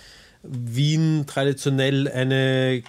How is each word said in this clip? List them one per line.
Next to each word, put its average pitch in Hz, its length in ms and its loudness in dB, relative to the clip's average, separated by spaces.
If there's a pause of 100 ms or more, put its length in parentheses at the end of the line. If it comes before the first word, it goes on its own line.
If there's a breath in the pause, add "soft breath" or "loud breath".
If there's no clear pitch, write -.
(440 soft breath)
Wien 147 840 0
traditionell 139 840 0
eine 131 800 0